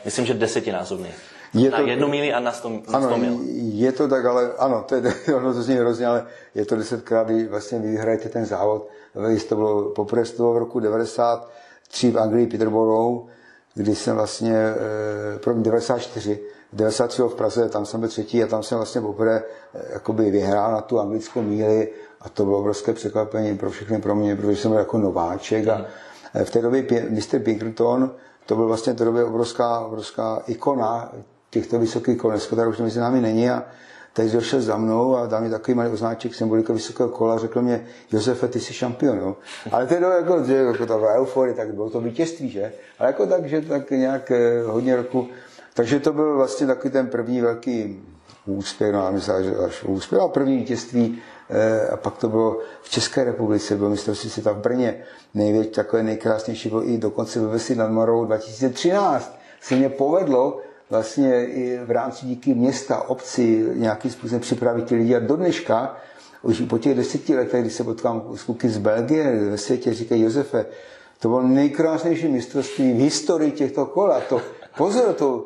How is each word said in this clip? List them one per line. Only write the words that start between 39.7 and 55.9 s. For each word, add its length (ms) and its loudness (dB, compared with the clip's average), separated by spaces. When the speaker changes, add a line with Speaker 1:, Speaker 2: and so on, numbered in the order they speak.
Speaker 2:
Ale 140 2
to 80 2
je 60 4
jako, 440 4
že 120 4
jako 300 2
ta 120 2
euforie, 560 2
tak 200 -6
bylo 160 -4
to 100 -4
vítězství, 500 -4
že? 220 -6
Ale 100 2
jako 180 0
tak, 220 2
že 120 0
tak 300 -4
nějak, 400 0
eh, 320 4
hodně 340 2
roku. 320 -2
Takže 260 2
to 120 2
byl 240 2
vlastně 300 2
takový 260 0
ten 140 2
první 340 -2
velký 600 -2
úspěch, 460 -2
no, 120 2
já 60 0
myslím, 340 0
že 120 -2
až 280 -2
úspěch, 360 0
ale 100 4
první 260 0
vítězství, 640 -2
eh, 380 2
a 80 -2
pak 200 -6
to 120 -2
bylo 300 0
v 80 -20
České 340 0
republice, 520 0
bylo 140 0
mistrovství 400 -4
světa 220 0
v 40 -8
Brně, 460 0
největší, 360 2
takové 320 0